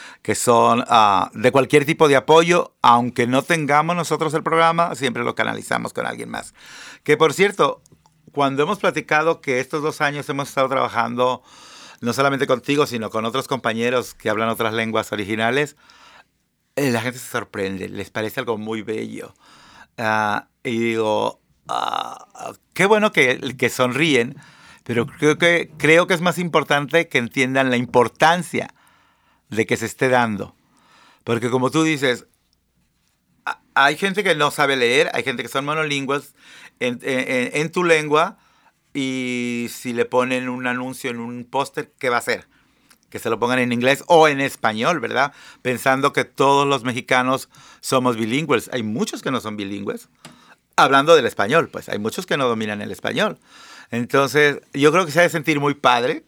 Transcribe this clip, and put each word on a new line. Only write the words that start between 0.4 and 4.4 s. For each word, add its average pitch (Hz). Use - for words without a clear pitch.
ah, 104
de 110
cualquier 143
tipo 156
de 139
apoyo. 170
Aunque 120
no 131
tengamos 156
nosotros 156
el 156